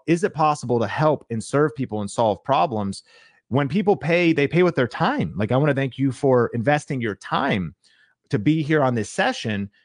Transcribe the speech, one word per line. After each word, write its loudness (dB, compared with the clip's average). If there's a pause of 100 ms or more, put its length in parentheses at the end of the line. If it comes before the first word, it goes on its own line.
is 0
it -4
possible 0
to 0
help 0
and -4
serve 0
people -6
and -6
solve 0
problems? -2 (460)
When 0
people 2
pay, 2
they 2
pay 2
with 2
their 2
time. -2
Like, -2
I 4
wanna 2
thank -4
you 0
for 2
investing -2
your -2
time -4 (560)
to 0
be 0
here 2
on 2
this -2
session. -2 (140)